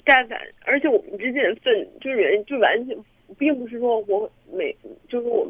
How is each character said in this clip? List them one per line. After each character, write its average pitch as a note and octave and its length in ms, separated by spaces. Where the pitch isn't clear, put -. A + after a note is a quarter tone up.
但 C4 240
凡， - 100
而 C4+ 160
且 D#4 80
我 A#3+ 100
们 F#3+ 100
之 A#3+ 140
间 C#4 100
的 G3 180
愤， G#3+ 240
就 C4+ 100
是 C4+ 60
人， G#3 300
就 C#4 140
完 G#3+ 280
全， B3+ 80
并 D4 220
不 A#3+ 80
是 A#3 100
说 A#3 300
我 G#3 240
没， F3 200
就 B3 100
是 A#3+ 80
我 A#3 220